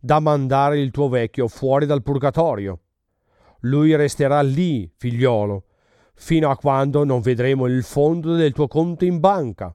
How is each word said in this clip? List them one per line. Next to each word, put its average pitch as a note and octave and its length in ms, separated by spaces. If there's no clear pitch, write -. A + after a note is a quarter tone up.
da C#3 180
mandare C#3+ 640
il C3+ 100
tuo C#3 180
vecchio B2 380
fuori C3+ 400
dal C#3+ 160
purgatorio. C3 760
Lui D3 340
resterà D3 460
lì, C#3 560
figliolo, A#2 720
fino D#3 360
a C3+ 60
quando C#3 480
non C3 160
vedremo B2+ 460
il B2+ 180
fondo D#3+ 500
del D#3+ 180
tuo D3 140
conto E3 380
in F3+ 160
banca. C#3 540